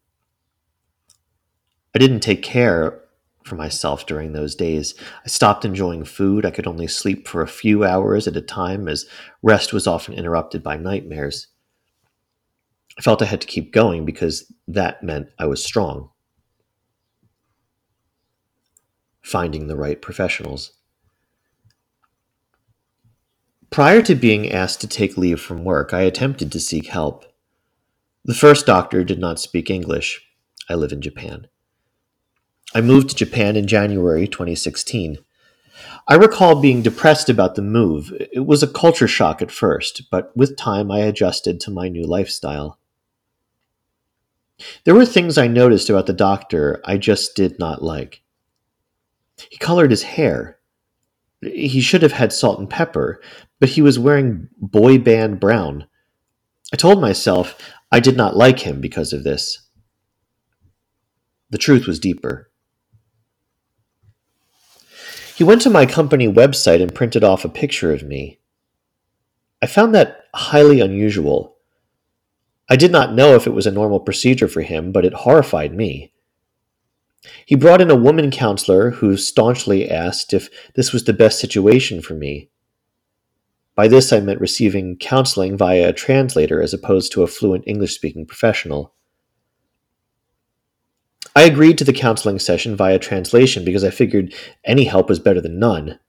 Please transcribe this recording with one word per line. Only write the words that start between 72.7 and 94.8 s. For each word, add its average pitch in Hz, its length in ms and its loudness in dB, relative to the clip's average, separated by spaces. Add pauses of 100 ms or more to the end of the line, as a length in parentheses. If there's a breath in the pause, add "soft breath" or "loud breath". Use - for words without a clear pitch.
did 160 160 4
not 127 240 2
know 135 220 8
if 110 100 2
it 117 80 -2
was 104 120 -2
a 104 40 2
normal 101 300 0
procedure 123 480 0
for 80 140 -6
him, 82 280 -8
but 95 140 0
it 90 100 0
horrified 120 580 2
me. 80 400 -8 (1300 loud breath)
He 147 80 4
brought 170 260 8
in 175 100 4
a 143 60 8
woman 143 340 4
counselor 104 600 0
who 101 260 0
staunchly 110 720 0
asked 85 440 -6
if 95 160 -2 (260 loud breath)
this 131 180 -2
was 120 120 -4
the 117 80 -4
best 107 260 2
situation 107 640 0
for - 120 -14
me. 71 360 -12 (1200)
By 104 120 2
this, 131 260 6
I 107 80 2
meant 98 200 -6
receiving 95 560 -2
counseling 98 600 -2
via 90 320 2
a 87 40 0
translator 127 680 -2
as 80 140 -4
opposed 92 380 -4
to 98 100 -2
a 85 60 0
fluent 92 380 -4
English-speaking 82 600 -8
professional. 78 680 -6 (2500)
I 143 80 6
agreed 156 360 6
to 147 60 -4
the 135 80 4
counseling 110 480 -2
session 95 360 -2
via 95 220 2
translation 101 640 0
because 95 200 -2
I 95 60 0
figured 101 440 -2 (300 loud breath)
any 127 200 2